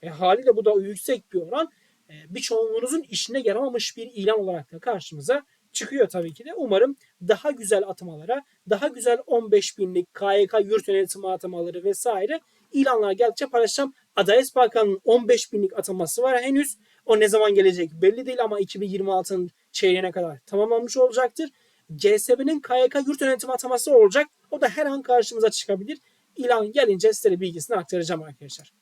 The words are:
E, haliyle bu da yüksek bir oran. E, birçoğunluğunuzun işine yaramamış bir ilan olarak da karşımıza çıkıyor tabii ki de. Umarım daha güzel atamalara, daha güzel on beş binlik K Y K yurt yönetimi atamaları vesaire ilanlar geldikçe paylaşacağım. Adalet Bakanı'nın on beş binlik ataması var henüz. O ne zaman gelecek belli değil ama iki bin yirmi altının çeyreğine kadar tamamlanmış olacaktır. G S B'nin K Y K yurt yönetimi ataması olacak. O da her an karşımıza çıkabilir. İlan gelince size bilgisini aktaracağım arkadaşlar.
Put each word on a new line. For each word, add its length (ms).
E, 80
haliyle 460
bu 100
da 80
yüksek 600
bir 80
oran. 280
E, 40
birçoğunluğunuzun 800
işine 360
yaramamış 520
bir 160
ilan 260
olarak 320
da 80
karşımıza 640
çıkıyor 380
tabii 240
ki 120
de. 80
Umarım 420
daha 240
güzel 360
atamalara, 560
daha 180
güzel 300
on 240
beş 260
binlik 360
K 200
Y 140
K 120
yurt 280
yönetimi 420
atamaları 540
vesaire 560
ilanlar 400
geldikçe 340
paylaşacağım. 480
Adalet 400
Bakanı'nın 480
on 240
beş 260
binlik 260
ataması 420
var 200
henüz. 360
O 140
ne 80
zaman 280
gelecek 360
belli 240
değil 180
ama 160
iki 220
bin 80
yirmi 240
altının 360
çeyreğine 400
kadar 340
tamamlanmış 520
olacaktır. 520
G 240
S 200
B'nin 200
K 180
Y 120
K 100
yurt 220
yönetimi 320
ataması 420
olacak. 320
O 100
da 80
her 160
an 160
karşımıza 480
çıkabilir. 500
İlan 360
gelince 420
size 260
bilgisini 380
aktaracağım 460
arkadaşlar. 580